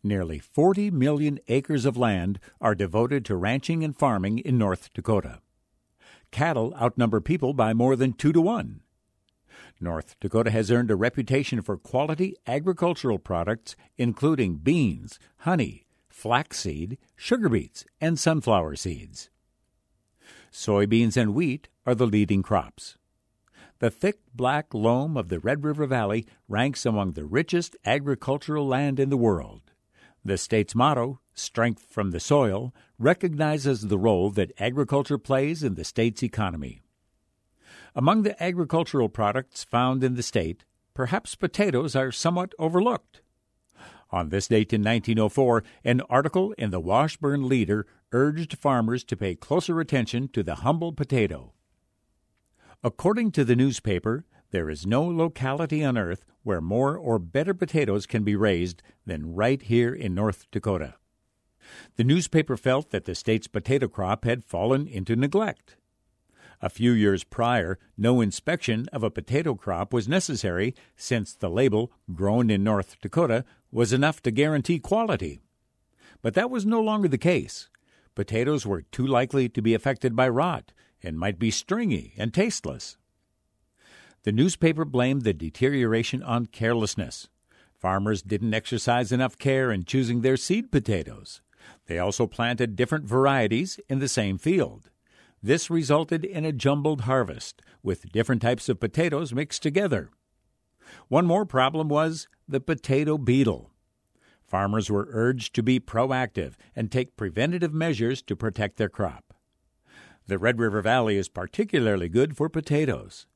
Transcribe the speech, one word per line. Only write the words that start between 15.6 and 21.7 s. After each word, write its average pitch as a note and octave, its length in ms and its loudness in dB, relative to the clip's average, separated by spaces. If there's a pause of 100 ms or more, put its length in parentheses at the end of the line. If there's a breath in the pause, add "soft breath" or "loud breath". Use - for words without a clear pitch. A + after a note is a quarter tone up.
flaxseed, G#2 920 -4 (160)
sugar A3+ 340 0
beets, - 360 -2 (140)
and D#3+ 200 0
sunflower G#2 560 2
seeds. E2+ 560 -12 (1200 loud breath)
Soybeans G#2+ 680 2
and G#2+ 160 2
wheat D3 360 -4 (180)